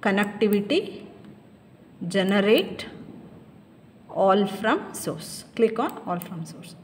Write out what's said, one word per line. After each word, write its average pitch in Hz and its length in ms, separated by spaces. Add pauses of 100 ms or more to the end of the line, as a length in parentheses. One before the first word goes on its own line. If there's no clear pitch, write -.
connectivity, 202 1040 (1000)
generate 196 800 (1200)
all 196 360
from 226 460
source, - 540 (100)
click 220 220
on 277 280
all 175 140
from 170 240
source. - 400